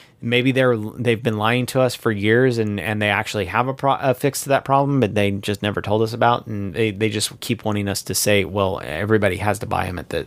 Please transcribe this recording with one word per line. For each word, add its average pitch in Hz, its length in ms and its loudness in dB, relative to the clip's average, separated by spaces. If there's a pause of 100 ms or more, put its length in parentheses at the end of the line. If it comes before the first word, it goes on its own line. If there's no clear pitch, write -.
(220)
maybe 123 300 2
they're, 123 260 4
they've 110 460 -2
been 110 140 0
lying 117 300 2
to 131 140 0
us 123 140 2
for 117 160 -2
years, 117 480 2
and, 104 200 -2
and 107 220 -4
they 104 80 2
actually 104 360 0
have 110 220 0
a 135 60 -4
pro-, 135 260 0
a 135 140 2
fix - 300 -2
to 139 60 -4
that 135 160 2
problem, 139 340 2
but 101 160 2
they 101 160 2
just 98 320 -4
never 101 180 -2
told 107 220 0
us 110 100 -2
about, 117 320 2
and 101 300 -8
they, 110 160 0
they 107 180 -2
just 104 300 -4
keep - 260 -6
wanting 104 220 -2
us - 160 -4
to 117 100 -6
say, 101 320 2
"Well, 95 380 0
everybody 98 540 0
has 104 220 -2
to - 60 -8
buy 92 220 -2
'em 90 100 -6
at - 120 -10
the, - 180 -4